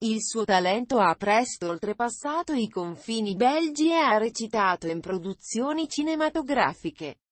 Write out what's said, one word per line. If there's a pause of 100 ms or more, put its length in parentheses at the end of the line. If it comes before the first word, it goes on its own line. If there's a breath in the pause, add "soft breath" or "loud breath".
Il
suo
talento
ha
presto
oltrepassato
i
confini
belgi
e
ha
recitato
in
produzioni
cinematografiche, (100)